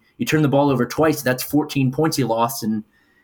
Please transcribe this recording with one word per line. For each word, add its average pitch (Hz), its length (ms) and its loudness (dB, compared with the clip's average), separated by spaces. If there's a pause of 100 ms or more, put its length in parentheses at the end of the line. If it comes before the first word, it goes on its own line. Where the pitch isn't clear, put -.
(180)
you 120 80 -4
turn 156 160 2
the 151 60 4
ball 143 220 2
over 123 160 2
twice, 151 360 0
that's 127 220 -2
fourteen 143 480 0
points 156 260 0
you 127 100 0
lost. 117 360 -2
And 107 200 -2 (400)